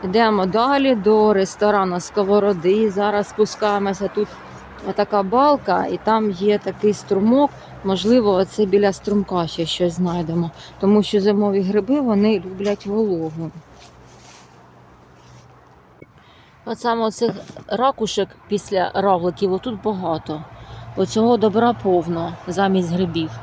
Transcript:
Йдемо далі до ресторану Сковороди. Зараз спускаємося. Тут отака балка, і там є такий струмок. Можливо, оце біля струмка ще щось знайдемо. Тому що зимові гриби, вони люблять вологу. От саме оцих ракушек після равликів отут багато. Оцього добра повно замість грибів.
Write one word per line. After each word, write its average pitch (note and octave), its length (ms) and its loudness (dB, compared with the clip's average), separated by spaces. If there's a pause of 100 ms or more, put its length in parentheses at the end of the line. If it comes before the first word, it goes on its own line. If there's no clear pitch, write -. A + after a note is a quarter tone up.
Йдемо G#3 420 2
далі C4 500 2
до G#3+ 380 4
ресторану G3 640 2
Сковороди. G3+ 920 2
Зараз G3+ 380 0
спускаємося. G3+ 880 -2
Тут G#3 120 -2 (640)
отака G3+ 340 0
балка, G#3+ 600 2
і F3+ 180 -6
там A3 280 2
є G3+ 260 0
такий G3+ 360 0
струмок. A3+ 580 2 (320)
Можливо, G3+ 500 2
оце F#3+ 320 0
біля G3 280 2
струмка F#3+ 540 -2
ще E3 180 -4
щось F3 280 -2
знайдемо. E3+ 580 -2 (280)
Тому G3+ 240 4
що G3+ 180 0
зимові G3+ 400 2
гриби, G#3 400 0
вони G#3+ 440 2
люблять G3 400 -6
вологу. E3 680 -4 (3250)
От A3+ 140 -8
саме A#3 260 -2
оцих A3 260 -2 (360)
ракушек A3 600 -2 (180)
після F#3+ 460 -2
равликів F#3 600 0
отут G3 300 -6
багато. E3 600 -4 (520)
Оцього A3 420 2
добра A3 360 2 (100)
повно E3+ 500 0 (140)
замість F#3 440 0
грибів. E3 380 -2 (140)